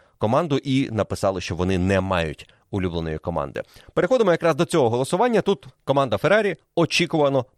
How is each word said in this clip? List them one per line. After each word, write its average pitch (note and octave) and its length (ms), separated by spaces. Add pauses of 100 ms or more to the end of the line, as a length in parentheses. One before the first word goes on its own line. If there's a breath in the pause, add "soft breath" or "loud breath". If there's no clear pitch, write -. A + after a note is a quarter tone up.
(180 soft breath)
команду C#3 400
і C3 320
написали, G2 500
що - 140
вони F2+ 240
не F#2 220
мають F2 480 (220 soft breath)
улюбленої E2 480
команди. D2+ 440 (320 loud breath)
Переходимо G3 360
якраз E3 240
до D#3+ 100
цього C#3 260
голосування. F#3 500
Тут - 260 (180)
команда C#3 320
Феррарі G3 400 (180)
очікувано D3 680 (140)